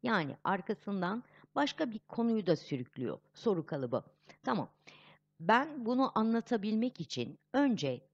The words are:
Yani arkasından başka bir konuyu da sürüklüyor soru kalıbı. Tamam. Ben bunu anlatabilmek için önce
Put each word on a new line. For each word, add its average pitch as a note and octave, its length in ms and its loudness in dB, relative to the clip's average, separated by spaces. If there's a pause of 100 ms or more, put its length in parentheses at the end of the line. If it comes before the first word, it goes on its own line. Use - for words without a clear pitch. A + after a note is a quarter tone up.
Yani F#3+ 420 2
arkasından G3 760 -2 (320)
başka C#4+ 360 0
bir G#3+ 80 -10
konuyu A3+ 480 0
da E3+ 100 6
sürüklüyor B2+ 640 -6 (160)
soru F3+ 320 0
kalıbı. B2+ 360 -2 (400)
Tamam. G#3 260 -2 (720)
Ben A#3+ 460 2
bunu B3+ 320 2
anlatabilmek A3 840 0
için - 380 -6 (140)
önce D#3+ 480 2 (140)